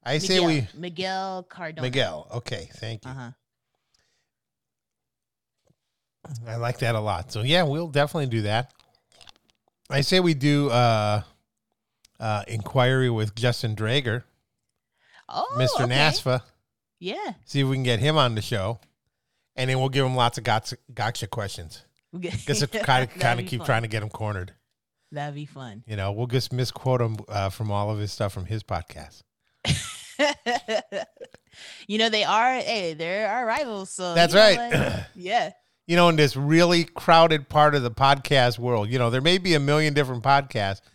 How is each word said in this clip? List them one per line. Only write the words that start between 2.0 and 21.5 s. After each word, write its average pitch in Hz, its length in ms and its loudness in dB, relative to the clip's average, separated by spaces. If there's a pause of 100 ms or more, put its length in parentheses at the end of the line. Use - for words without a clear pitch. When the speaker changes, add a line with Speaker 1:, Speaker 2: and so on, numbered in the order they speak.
Speaker 1:
Okay. 113 400 -10
Thank 110 320 -12
you. 127 60 -12
Speaker 2:
Uh-huh. 127 200 -14 (3250)
Speaker 1:
I 110 80 -8
like 120 240 -4
that 117 160 0
a 110 40 0
lot. 101 320 -4
So, 107 100 -4
yeah, 156 220 4
we'll 156 240 -2
definitely 143 400 0
do 113 160 -2
that. 107 280 -2 (1160)
I 135 120 0
say 185 180 2
we 175 140 4
do, 143 360 2
uh, 110 520 2 (1000)
uh, 107 280 -4
inquiry 127 640 2
with 107 260 -2
Justin 113 400 -2
Drager, 117 480 -2 (1040)
Speaker 2:
Oh, - 300 -4
Speaker 1:
Mister 127 260 0
Speaker 2:
okay. 120 100 -2
Speaker 1:
nasfa. 135 480 0 (580)
Speaker 2:
Yeah. 262 340 -8 (120)
Speaker 1:
See 139 160 -2
if 135 60 2
we 131 80 0
can 131 80 -4
get 120 160 2
him 151 180 2
on 123 180 2
the 107 60 -4
show. 107 380 -4 (760)
And 127 140 -2
then 131 100 0
we'll 131 100 0
give 135 160 2
him 127 100 0
lots 120 220 2
of 120 60 -10
gotcha, 113 340 -2 (160)
gotcha 113 340 -6
questions. - 560 -10 (280)